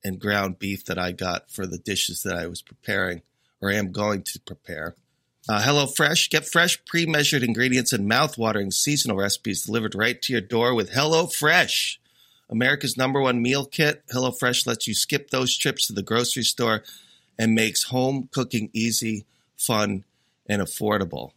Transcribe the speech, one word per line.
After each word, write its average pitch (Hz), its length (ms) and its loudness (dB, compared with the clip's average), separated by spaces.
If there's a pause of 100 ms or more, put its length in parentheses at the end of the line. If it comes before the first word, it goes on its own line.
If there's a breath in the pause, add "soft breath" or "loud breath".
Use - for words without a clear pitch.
and 92 160 -4
ground 98 400 0
beef 98 280 -6
that 87 120 -4
I 90 140 -2
got 87 380 -6
for 95 160 -8
the 90 120 -8
dishes 92 460 -4
that 92 120 -2
I 85 100 -4
was 87 160 -10
preparing 92 600 -4 (380)
or 98 100 0
am 101 220 0
going 104 320 -2
to - 160 -10
prepare. - 560 -12 (520)
Uh, 107 140 0
HelloFresh, 147 680 2
get 156 160 0
fresh, - 380 2
pre-measured 151 580 2
ingredients 123 500 2
and 101 160 0
mouth-watering 113 640 2
seasonal 139 460 0
recipes 98 480 -2
delivered 110 300 -2
right 113 280 0
to - 100 -2
your 117 100 0
door 120 320 2
with 104 180 0
HelloFresh, 156 1040 2 (540 soft breath)
America's 131 460 0
number 131 240 2
one 123 200 2
meal 127 240 0
kit. 147 380 0 (100)
HelloFresh 123 540 0
lets 120 200 -2
you 110 80 -4
skip - 360 -2
those 131 260 0
trips - 300 0
to - 60 -4
the 101 100 -4
grocery 120 420 0
store 110 380 0 (560 loud breath)
and 113 160 4
makes 110 300 2
home 127 480 0
cooking 113 400 -2
easy, 110 520 -2 (320)
fun, 104 480 0 (420)
and 104 140 0
affordable. 95 760 -2